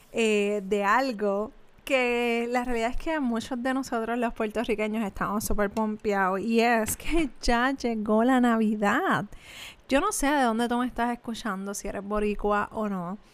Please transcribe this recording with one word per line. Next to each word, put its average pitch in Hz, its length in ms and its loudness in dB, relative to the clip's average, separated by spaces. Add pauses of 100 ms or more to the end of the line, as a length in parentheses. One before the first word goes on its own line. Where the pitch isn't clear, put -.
(100)
eh, 208 540 2
de 202 200 0
algo 208 680 0 (320)
que 240 640 0
la 247 140 0
realidad 233 260 -2
es 254 60 -4
que 320 240 -2
muchos 240 420 -2
de 262 100 -2
nosotros 240 460 -2
los 233 160 -2
puertorriqueños 220 680 -2
estamos 196 400 -4
súper 202 260 2
pompeados, 202 680 0
y 226 200 2
es 226 360 2
que 311 340 0 (100)
ya 240 300 2
llegó 220 540 2
la 254 160 6
Navidad. 226 880 2 (600)
Yo 269 120 4
no 392 100 0
sé 285 160 -2
de 285 160 4
dónde 233 260 2
tú 240 100 0
me 247 80 0
estás 240 260 -2
escuchando, 202 640 -8
si - 140 -8
eres 196 160 -6
boricua 208 680 0
o 214 160 -4
no, 190 300 -6 (160)